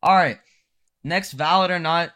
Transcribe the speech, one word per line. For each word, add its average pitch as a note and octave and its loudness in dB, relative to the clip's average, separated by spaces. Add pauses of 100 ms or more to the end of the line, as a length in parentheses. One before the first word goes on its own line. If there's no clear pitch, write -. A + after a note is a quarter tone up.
All F3+ 4
right. D#3+ 2 (640)
Next, F3+ -4
valid F3 0
or F3+ -2
not E3 -2